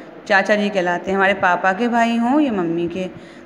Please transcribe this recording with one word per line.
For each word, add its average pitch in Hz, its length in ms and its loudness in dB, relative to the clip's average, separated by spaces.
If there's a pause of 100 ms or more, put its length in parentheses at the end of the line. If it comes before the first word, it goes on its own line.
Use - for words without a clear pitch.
(260)
चाचा 196 300 2
जी 202 120 0
कहलाते 180 420 -2
हैं। 196 60 0
हमारे 196 180 4
पापा 190 380 2
के 226 160 -2
भाई 233 280 0
हों 240 240 2
या 277 120 0
मम्मी 170 360 -2
के 185 160 -6 (420)